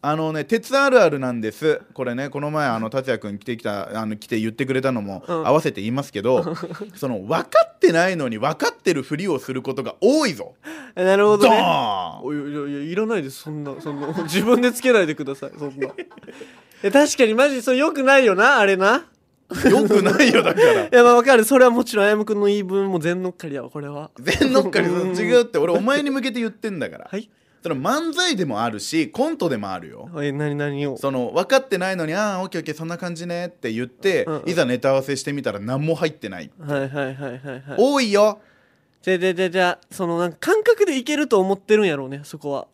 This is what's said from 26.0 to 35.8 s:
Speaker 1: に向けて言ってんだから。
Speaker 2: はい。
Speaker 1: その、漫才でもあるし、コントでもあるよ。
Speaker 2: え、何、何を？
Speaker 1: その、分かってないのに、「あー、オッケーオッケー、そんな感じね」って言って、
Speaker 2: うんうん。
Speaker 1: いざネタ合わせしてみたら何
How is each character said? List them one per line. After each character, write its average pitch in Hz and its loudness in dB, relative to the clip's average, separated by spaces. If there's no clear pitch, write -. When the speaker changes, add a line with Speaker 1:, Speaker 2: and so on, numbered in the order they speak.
Speaker 1:
に 285 -2
向 269 -2
け 254 -4
て 226 -6
言 226 -4
っ - -20
て 220 -8
ん 185 -8
だ 110 -6
か - -18
ら。 - -18
Speaker 2:
は 190 -10
い。 220 -10
Speaker 1:
そ 175 -6
の、 147 -2
漫 285 -2
才 349 0
で 185 -2
も 113 -4
あ 117 0
る 107 -10
し、 156 -4
コ 269 -2
ン 330 -6
ト 175 -2
で 127 -2
も 101 -8
あ 90 -8
る 80 -18
よ。 58 -18
Speaker 2:
え、 143 -2
何、 147 -4
何 143 -4
を？ 135 -6
Speaker 1:
そ 139 -4
の、 123 -4
分 180 0
か 269 0
っ 262 0
て 190 -4
な 185 -4
い 190 -6
の 160 -6
に、 156 -6
「あ 202 -4
ー、 185 -6
オ 190 -8
ッ - -14
ケ 175 -10
ー - -6
オ - -14
ッ 131 -12
ケ 151 -8
ー、 147 -10
そ 165 -12
ん 165 -10
な 170 -10
感 175 -10
じ 165 -12
ね」 175 -8
っ - -
て 123 -8
言 120 -6
っ - -18
て、 175 -2
Speaker 2:
う 160 -6
ん 156 -4
う - -8
ん。 - -4
Speaker 1:
い 175 -4
ざ 160 2
ネ 123 -2
タ 135 0
合 - 2
わ 135 2
せ 139 -6
し - -10
て 143 -6
み 143 -6
た 117 -4
ら 98 -8
何 131 -4